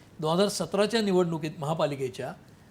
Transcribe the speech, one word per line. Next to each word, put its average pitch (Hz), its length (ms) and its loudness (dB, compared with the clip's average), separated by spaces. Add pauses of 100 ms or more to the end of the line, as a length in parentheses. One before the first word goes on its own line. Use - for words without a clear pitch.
(180)
दोन 156 140 0
हजार 196 160 4
सतराच्या 202 540 0
निवडणुकीत 170 560 2
महापालिकेच्या 143 720 -2 (380)